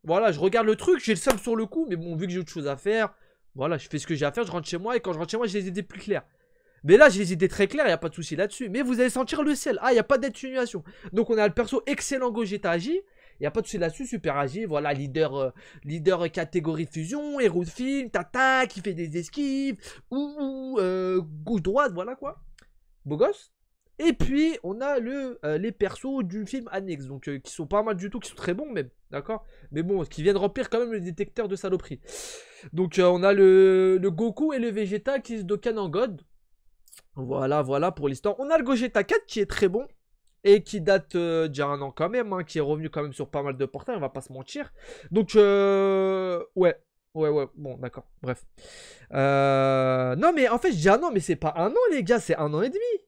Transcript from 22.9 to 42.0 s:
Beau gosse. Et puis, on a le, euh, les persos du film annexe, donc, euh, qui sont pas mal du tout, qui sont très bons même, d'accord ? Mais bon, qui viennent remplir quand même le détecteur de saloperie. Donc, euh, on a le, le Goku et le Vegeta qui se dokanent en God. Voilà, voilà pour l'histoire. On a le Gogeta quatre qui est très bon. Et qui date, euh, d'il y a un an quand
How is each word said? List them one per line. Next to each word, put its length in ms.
Beau 140
gosse. 340
Et 160
puis, 500
on 160
a 200
le, 440
euh, 140
les 140
persos 520
du 220
film 260
annexe, 360
donc, 200
euh, 120
qui 120
sont 160
pas 140
mal 160
du 120
tout, 100
qui 100
sont 60
très 180
bons 180
même, 180
d'accord ? 340
Mais 120
bon, 220
qui 160
viennent 160
remplir 320
quand 100
même 120
le 100
détecteur 460
de 80
saloperie. 440
Donc, 260
euh, 60
on 180
a 100
le, 640
le 140
Goku 420
et 60
le 100
Vegeta 500
qui 200
se 40
dokanent 360
en 100
God. 320
Voilà, 460
voilà 300
pour 160
l'histoire. 320
On 100
a 80
le 60
Gogeta 400
quatre 220
qui 140
est 100
très 180
bon. 200
Et 140
qui 180
date, 360
euh, 320
d'il 100
y 60
a 20
un 160
an 100
quand 160